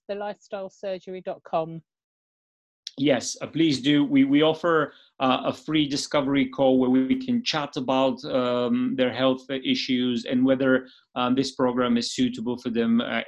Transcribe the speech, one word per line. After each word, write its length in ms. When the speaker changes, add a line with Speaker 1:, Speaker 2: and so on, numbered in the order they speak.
Speaker 1:
the 80
lifestyle 540
surgery 520
dot 220
com. 380
Speaker 2:
Yes, 420
uh, 60
please 320
do. 240
We, 200
we 180
offer, 520
uh, 260
a 80
free 340
discovery 600
call 320
where 100
we 340
can 200
chat 340
about, 480
um, 720
their 180
health 380
issues 720
and 180
whether, 440
um, 200
this 180
program 440
is 180
suitable 420
for 140
them. 300
Uh, 260